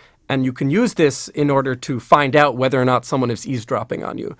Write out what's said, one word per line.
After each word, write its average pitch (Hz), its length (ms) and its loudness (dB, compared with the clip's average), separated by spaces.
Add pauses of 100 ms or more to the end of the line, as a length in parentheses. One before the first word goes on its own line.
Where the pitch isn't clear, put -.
(280)
And 135 160 0
you 127 80 0
can 135 180 -2
use 202 240 2
this 147 340 0
in 147 200 -2
order 135 260 0
to 127 260 -6
find 147 360 2
out 147 200 4
whether 131 240 2
or 127 40 2
not 123 220 2
someone 131 240 0
is 110 160 -6
eavesdropping 120 580 -4
on - 140 -8
you. 110 220 -10